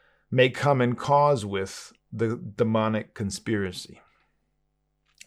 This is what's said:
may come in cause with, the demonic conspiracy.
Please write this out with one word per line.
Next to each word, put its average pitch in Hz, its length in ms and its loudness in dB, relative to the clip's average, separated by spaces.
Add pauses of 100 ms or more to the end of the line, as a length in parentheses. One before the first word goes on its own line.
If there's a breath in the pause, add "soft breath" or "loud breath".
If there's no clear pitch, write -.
(300 soft breath)
may 127 200 6
come 135 300 2
in 120 140 2
cause 143 520 2
with, 98 460 -6 (200)
the 113 240 -2
demonic 110 800 -2
conspiracy. 98 840 -6 (1300)